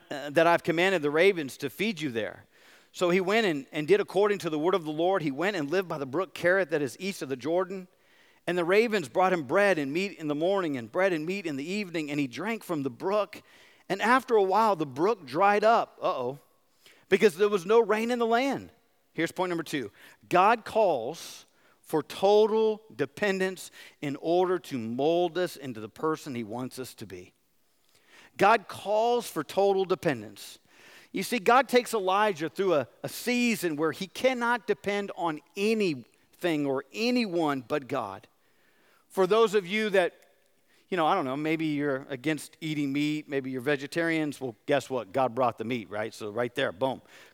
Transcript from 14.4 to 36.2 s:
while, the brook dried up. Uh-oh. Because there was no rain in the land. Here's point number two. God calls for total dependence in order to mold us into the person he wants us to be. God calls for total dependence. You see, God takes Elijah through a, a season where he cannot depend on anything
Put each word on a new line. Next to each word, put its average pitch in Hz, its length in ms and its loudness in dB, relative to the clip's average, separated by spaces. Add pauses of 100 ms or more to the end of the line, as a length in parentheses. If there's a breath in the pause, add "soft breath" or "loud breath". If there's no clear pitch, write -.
while, 196 320 4
the 156 100 -2
brook 170 400 -2
dried 196 380 2
up. 214 380 2
Uh-oh. 143 380 -4 (680 soft breath)
Because 202 280 4
there 208 140 4
was 190 160 -2
no 220 140 6
rain 220 320 2
in 247 80 0
the 233 60 0
land. 226 460 0 (420)
Here's 160 180 -2
point 180 180 -4
number 165 140 -4
two. 127 260 -6 (400 loud breath)
God 208 360 4
calls 165 800 -2 (360 soft breath)
for 156 220 -2
total 214 760 2 (140)
dependence 190 760 -2 (320 loud breath)
in 143 200 -6
order 180 360 2
to 139 200 -8
mold 156 600 0
us 180 200 -4
into 123 240 -12
the 110 80 -10
person 156 440 -6
he 120 100 -4
wants 120 360 -10
us 123 140 -12
to 113 120 -16
be. 92 280 -16 (1040 soft breath)
God 202 320 4
calls 226 600 0
for 156 140 -4
total 190 400 2
dependence. 127 760 -4 (540 loud breath)
You 190 100 -6
see, 247 160 -4
God 233 300 4
takes 247 260 2
Elijah 190 540 0
through 175 280 0
a, 131 120 0 (160)
a 143 60 -4
season 233 640 -2
where 156 160 0
he 190 160 -8
cannot 240 600 -2
depend 202 500 -2
on 165 240 -4 (160)
anything 180 1080 -2